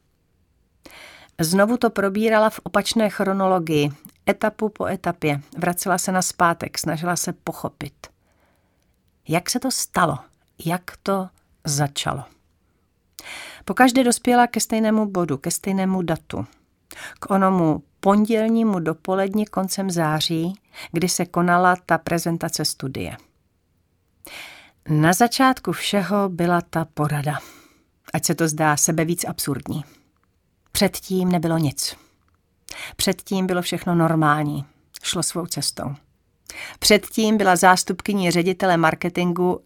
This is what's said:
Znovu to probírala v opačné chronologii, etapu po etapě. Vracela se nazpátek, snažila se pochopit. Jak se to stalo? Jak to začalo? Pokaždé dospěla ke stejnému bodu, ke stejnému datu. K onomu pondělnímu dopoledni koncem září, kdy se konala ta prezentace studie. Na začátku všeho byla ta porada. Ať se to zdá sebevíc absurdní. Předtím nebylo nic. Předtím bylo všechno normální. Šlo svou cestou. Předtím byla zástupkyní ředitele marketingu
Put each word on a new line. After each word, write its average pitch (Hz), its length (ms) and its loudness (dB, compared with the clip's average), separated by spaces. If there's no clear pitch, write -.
Znovu 196 360 4
to 226 140 0
probírala 214 600 2
v - 120 -8
opačné 202 480 0
chronologii, 185 800 0
etapu 214 400 -2
po - 180 -6
etapě. 165 540 -4
Vracela 175 420 -2
se 190 140 -2
nazpátek, 175 640 0
snažila 170 380 -4
se - 160 -4
pochopit. - 720 -12
Jak 165 220 -2
se 247 100 -2
to 262 100 -2
stalo? 160 480 0
Jak 175 160 -2
to 190 260 -2
začalo? 143 600 -4
Pokaždé 247 400 4
dospěla 240 420 4
ke 233 140 -6
stejnému 220 460 0
bodu, 175 320 -2
ke 170 120 -8
stejnému 190 520 -2
datu. 170 440 -6
K - 100 -10
onomu 190 520 2
pondělnímu 214 800 2
dopoledni 190 680 -2
koncem 190 440 -4
září, 165 680 -2
kdy 170 160 0
se 175 180 -2
konala 180 500 4
ta 165 120 2
prezentace 165 640 -4
studie. 120 520 -6
Na 156 240 4
začátku 247 600 2
všeho 196 560 0
byla 175 320 0
ta 165 240 -4
porada. 147 540 -2
Ať 156 100 -2
se 170 100 0
to 165 140 2
zdá 151 280 2
sebevíc 165 480 0
absurdní. - 600 -6
Předtím 185 600 0
nebylo 165 260 2
nic. - 380 -2
Předtím 190 500 -2
bylo 180 160 0
všechno 175 320 -4
normální. 151 680 2
Šlo 175 200 -4
svou 170 240 -4
cestou. - 480 -6
Předtím 220 580 2
byla 190 200 4
zástupkyní 185 760 2
ředitele 180 460 2
marketingu 175 880 0